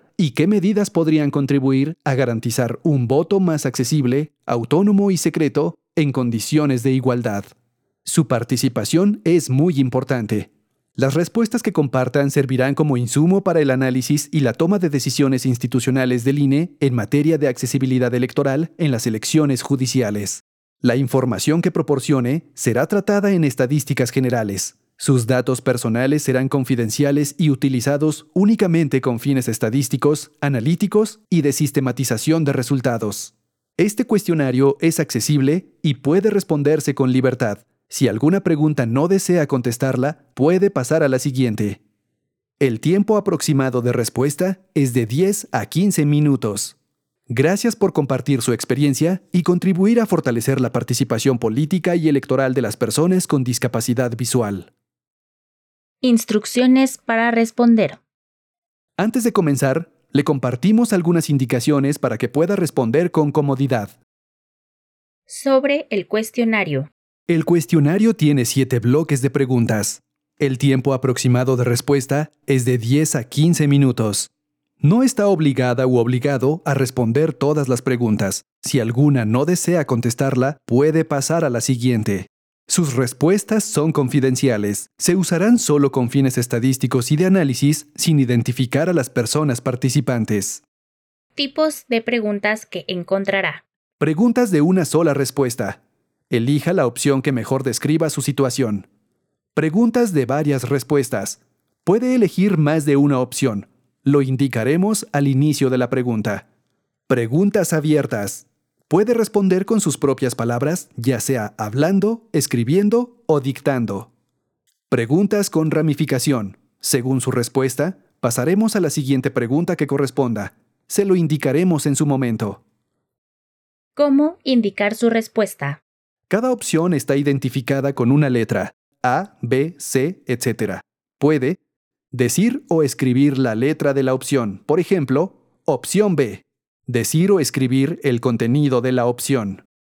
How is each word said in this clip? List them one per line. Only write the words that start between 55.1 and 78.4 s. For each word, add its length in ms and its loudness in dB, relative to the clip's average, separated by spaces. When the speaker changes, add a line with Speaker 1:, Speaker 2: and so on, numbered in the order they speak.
Speaker 2:
Instrucciones 1000 2
para 320 0
responder. 720 2
Speaker 1:
Antes 280 0
de 80 0
comenzar, 600 0
le 140 2
compartimos 680 0
algunas 380 0
indicaciones 680 0
para 200 -2
que 100 -2
pueda 280 0
responder 540 0
con 200 0
comodidad. 600 -2
Speaker 2:
Sobre 640 0
el 180 -4
cuestionario. 840 -2
Speaker 1:
El 200 2
cuestionario 680 4
tiene 300 2
siete 360 0
bloques 420 0
de 80 0
preguntas. 720 0
El 200 -2
tiempo 340 2
aproximado 640 0
de 80 0
respuesta 720 0
es 220 0
de 100 2
diez 380 0
a 100 -2
quince 420 2
minutos. 640 0
No 240 4
está 260 0
obligada 580 2
u 100 2
obligado 720 0
a 80 0
responder 580 0
todas 340 0
las 140 0
preguntas. 640 -2